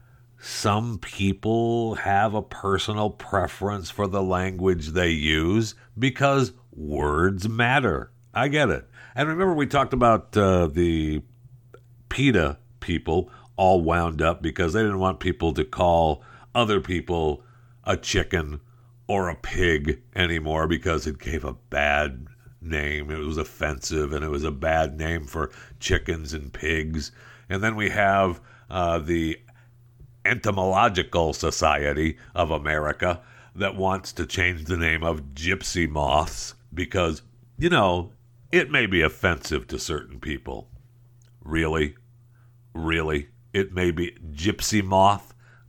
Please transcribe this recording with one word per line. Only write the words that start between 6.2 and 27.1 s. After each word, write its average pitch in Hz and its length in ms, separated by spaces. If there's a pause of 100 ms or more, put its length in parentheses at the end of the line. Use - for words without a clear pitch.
words 76 760
matter. 113 640 (220)
I 120 140
get 147 220
it. 67 180 (280)
And 143 140
remember 180 240
we 147 140
talked 135 260
about, 120 420
uh, 95 320
the 80 540 (880)
peta 98 480 (220)
people 85 500 (260)
all 92 260
wound 82 400
up 82 200
because 82 320
they 110 80
didn't 104 180
want 92 200
people 85 340
to 80 100
call 85 600 (320)
other 107 260
people 82 600 (400)
a 98 120
chicken 80 640 (480)
or 95 220
a 80 60
pig 78 680 (140)
anymore 80 520
because 82 380
it 76 140
gave 76 240
a 69 100
bad 73 720 (340)
name. 76 500
It 78 80
was 76 180
offensive, 76 760
and 73 100
it 78 60
was 71 140
a 78 80
bad 78 460
name 80 280
for 78 260 (280)
chickens 80 540
and 71 180
pigs. 78 600 (380)